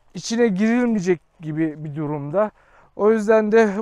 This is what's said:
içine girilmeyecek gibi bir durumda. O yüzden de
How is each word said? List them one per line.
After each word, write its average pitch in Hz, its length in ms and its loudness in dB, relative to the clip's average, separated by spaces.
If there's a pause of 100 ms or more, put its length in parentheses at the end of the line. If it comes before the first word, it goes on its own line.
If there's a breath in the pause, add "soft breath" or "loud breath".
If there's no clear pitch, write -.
(140)
içine 226 340 0
girilmeyecek 214 760 0 (180)
gibi 156 440 -6
bir 147 120 -10
durumda. 151 560 -4 (460 soft breath)
O 202 140 2
yüzden 220 400 2
de 220 300 4